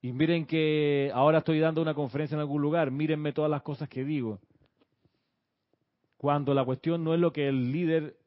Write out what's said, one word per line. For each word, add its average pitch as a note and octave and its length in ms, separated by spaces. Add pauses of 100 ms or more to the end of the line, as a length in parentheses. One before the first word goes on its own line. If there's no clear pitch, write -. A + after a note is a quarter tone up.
Y B2 100
miren D#3+ 360
que D3+ 640
ahora D3+ 260
estoy D#3 200
dando D#3+ 240
una D#3 100
conferencia C#3+ 400
en D3+ 80
algún D3 220
lugar, D3+ 260
mírenme D3+ 420
todas D3+ 200
las D3 100
cosas D3 280
que C3 140
digo". B2+ 360 (1800)
Cuando C#3+ 300
la C#3 100
cuestión D#3+ 400
no D#3+ 100
es E3 60
lo E3+ 140
que C#3+ 160
el C3 240
líder D#3+ 420 (120)